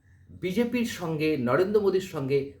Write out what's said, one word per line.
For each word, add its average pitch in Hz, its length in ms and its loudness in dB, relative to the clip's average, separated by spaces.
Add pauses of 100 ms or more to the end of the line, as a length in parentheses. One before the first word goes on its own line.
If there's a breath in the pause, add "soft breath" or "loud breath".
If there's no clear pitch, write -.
(300 soft breath)
বিজেপির 233 560 -2
সঙ্গে, 156 520 -2
নরেন্দ্র 180 440 2
মোদীর 190 200 2
সঙ্গে 139 600 -2